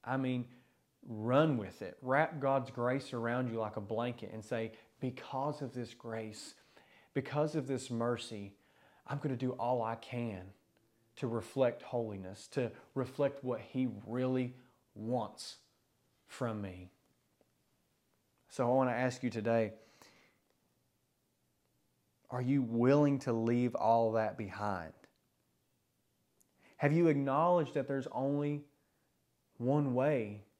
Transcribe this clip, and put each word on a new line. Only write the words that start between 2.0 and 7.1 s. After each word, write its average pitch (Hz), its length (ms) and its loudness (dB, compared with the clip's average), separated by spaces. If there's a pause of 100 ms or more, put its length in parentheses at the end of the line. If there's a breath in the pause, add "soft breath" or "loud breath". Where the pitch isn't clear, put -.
Wrap 147 380 2
God's 135 300 0
grace 123 440 -2
around 120 340 -2
you 113 100 -4
like 107 180 -4
a 110 40 -4
blanket 113 540 -4
and 110 100 -12
say, 113 280 -4 (280 loud breath)
"Because 139 640 -6
of 123 100 -8
this 123 220 -10
grace, 110 600 -10 (600 soft breath)